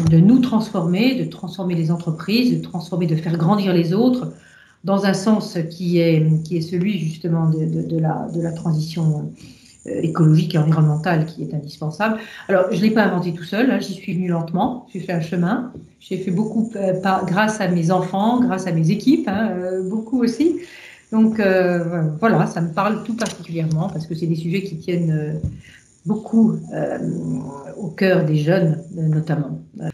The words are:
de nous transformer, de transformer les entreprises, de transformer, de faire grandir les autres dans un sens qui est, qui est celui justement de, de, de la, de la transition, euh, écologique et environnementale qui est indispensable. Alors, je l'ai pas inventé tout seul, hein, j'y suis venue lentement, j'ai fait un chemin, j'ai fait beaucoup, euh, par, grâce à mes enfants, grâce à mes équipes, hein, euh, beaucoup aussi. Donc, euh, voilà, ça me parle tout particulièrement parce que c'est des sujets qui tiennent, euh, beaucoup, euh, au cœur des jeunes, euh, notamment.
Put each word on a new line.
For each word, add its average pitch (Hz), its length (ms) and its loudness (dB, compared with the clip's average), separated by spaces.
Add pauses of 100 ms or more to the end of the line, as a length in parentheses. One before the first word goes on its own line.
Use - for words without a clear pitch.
de 165 80 6
nous 214 220 8
transformer, 214 760 2
de 160 140 -4
transformer 180 460 -6
les 160 160 0
entreprises, 170 680 0
de 160 40 -4
transformer, 175 460 -4
de 156 80 0
faire 165 220 -2
grandir 190 360 2
les 170 200 2
autres 247 400 2 (500)
dans 196 220 2
un 190 80 4
sens 208 440 0 (120)
qui 175 300 0
est, 160 260 4 (180)
qui 175 140 -4
est 160 40 0
celui 185 360 -2
justement 165 520 -2
de, 156 160 0
de, 160 220 -2
de 165 120 -2
la, 156 340 -2
de 170 80 -2
la 165 100 -2
transition, 156 800 -2 (560)
euh, - 140 -6
écologique 160 540 4
et - 20 4
environnementale 156 680 2
qui - 180 -12
est 127 100 -8
indispensable. 160 680 -4 (280)
Alors, 185 240 4
je 180 100 0
l'ai 220 100 4
pas 220 120 4
inventé 175 300 0
tout - 100 -10
seul, 247 280 0
hein, - 80 2
j'y - 140 -6
suis - 200 -8
venue 180 160 -2
lentement, 170 640 -2
j'ai 190 60 -8
fait 175 140 -6
un 165 80 -2
chemin, 185 500 -2 (280)
j'ai - 180 -8
fait - 140 -4
beaucoup, 214 440 -2
euh, 190 260 0
par, 185 240 0
grâce 214 360 0
à 185 60 0
mes 175 240 2
enfants, 202 500 2
grâce 185 260 0
à 175 40 -2
mes 160 180 2
équipes, 254 380 2
hein, 202 240 -2
euh, 185 360 -4
beaucoup 226 360 -2
aussi. 294 340 2 (540)
Donc, 220 300 4
euh, 180 640 2 (180)
voilà, 202 260 4
ça - 140 -4
me 170 120 -2
parle 202 300 0
tout 226 120 -6
particulièrement 165 760 -4
parce - 180 -8
que 170 80 -6
c'est 165 120 -4
des 160 80 0
sujets 170 280 -2
qui 160 140 -8
tiennent, 175 340 -2
euh, 151 220 -2 (720)
beaucoup, 214 480 2 (200)
euh, 151 240 -4 (800)
au 196 120 -8
cœur 175 340 2
des 156 140 2
jeunes, 160 440 2 (160)
euh, 160 100 0
notamment. 151 520 -2 (340)